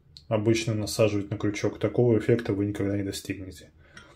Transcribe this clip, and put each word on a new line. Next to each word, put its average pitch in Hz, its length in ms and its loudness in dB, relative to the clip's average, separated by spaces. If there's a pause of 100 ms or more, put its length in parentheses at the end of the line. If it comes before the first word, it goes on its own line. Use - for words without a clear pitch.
(280)
обычно 113 460 2
насаживать 104 560 0
на 104 60 -4
крючок, - 440 -4
такого 117 360 4
эффекта 113 360 2
вы 101 140 0
никогда 101 300 -2
не 101 60 -4
достигнете. 95 680 -10 (460)